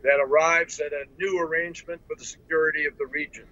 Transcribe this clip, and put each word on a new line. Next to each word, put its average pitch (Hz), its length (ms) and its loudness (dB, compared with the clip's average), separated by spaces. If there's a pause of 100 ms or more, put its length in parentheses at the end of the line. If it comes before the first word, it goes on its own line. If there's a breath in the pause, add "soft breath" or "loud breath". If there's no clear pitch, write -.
that 143 160 4
arrives 160 600 2
at 147 140 -4
a 139 120 -6 (120)
new 185 220 -2
arrangement 170 680 -6
for 156 80 -8
the - 80 -20
security 156 640 0
of 139 120 -4
the 143 100 -4
region. 139 440 -8